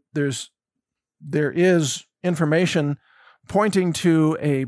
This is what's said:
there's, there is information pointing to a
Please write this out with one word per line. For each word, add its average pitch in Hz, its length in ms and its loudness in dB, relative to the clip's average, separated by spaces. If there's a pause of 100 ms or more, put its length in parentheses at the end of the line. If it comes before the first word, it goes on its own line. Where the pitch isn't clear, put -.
(140)
there's, 143 360 -4 (720)
there 147 320 -2
is 170 540 2 (180)
information 160 760 0 (520)
pointing 190 420 0
to 160 480 2
a 135 280 -2